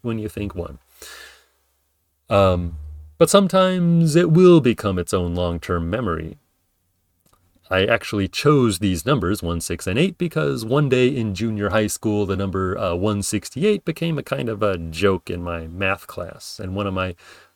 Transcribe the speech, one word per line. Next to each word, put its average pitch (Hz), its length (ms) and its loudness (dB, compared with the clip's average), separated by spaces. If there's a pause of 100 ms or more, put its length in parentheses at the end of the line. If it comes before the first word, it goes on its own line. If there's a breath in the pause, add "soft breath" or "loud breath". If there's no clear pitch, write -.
when 113 160 -4
you 107 100 -6
think 101 240 -8
one. 87 240 -8 (1500 loud breath)
Um, 92 480 2 (400)
but 170 120 6
sometimes 180 880 4
it 170 120 4
will 175 300 8
become 107 400 0
its 87 140 -6
own 87 220 0
long-term 85 540 -2
memory. 85 460 -4 (1300)
I 95 160 2
actually 107 420 0
chose 120 520 2
these 92 260 0
numbers, 101 360 0
one, 85 200 -4
six, - 260 -8
and 92 100 -2
eight, 180 200 0
because 147 480 -2
one 139 240 2
day 127 180 4
in 113 260 -2
junior 104 360 -2
high 107 180 2
school, 104 380 -2
the 95 100 -2
number, 95 420 -2
uh, 92 160 -2
one 101 300 0
sixty-eight 147 640 -2
became 165 320 -4
a 131 60 -6
kind 131 260 -6
of 107 120 -6
a 101 160 0
joke 85 520 -2
in 87 120 -6
my 85 260 -8
math 95 400 -4
class. - 520 -12
And 95 160 -6
one 101 120 -2
of 95 60 -4
my, 92 220 -4 (400 loud breath)